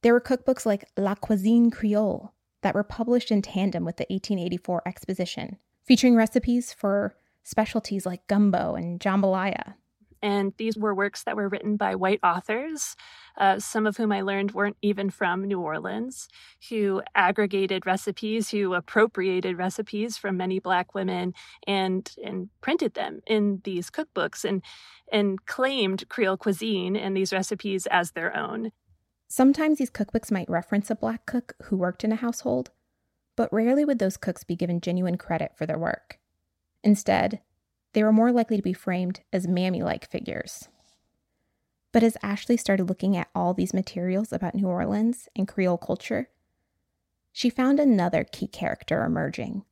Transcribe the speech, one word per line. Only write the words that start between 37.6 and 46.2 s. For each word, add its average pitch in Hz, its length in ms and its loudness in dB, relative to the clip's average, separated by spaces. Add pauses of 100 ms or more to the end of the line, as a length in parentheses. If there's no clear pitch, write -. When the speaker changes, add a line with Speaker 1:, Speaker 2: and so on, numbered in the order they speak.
Speaker 1:
they 214 80 4
were 214 80 6
more 226 220 6
likely 226 240 2
to 196 60 0
be 185 100 0
framed 180 480 -4 (140)
as 185 120 0
mammy-like 180 640 0
figures. - 560 -8 (1300)
But 226 100 6
as 226 200 4
Ashley 202 340 0
started 190 320 2
looking 185 300 0
at - 160 -6
all 180 180 0
these 185 220 -2
materials 185 580 -2
about - 220 -4
New 196 120 0
Orleans 208 720 -2
and 190 100 0
Creole 180 300 0
culture, - 540 -4 (1040)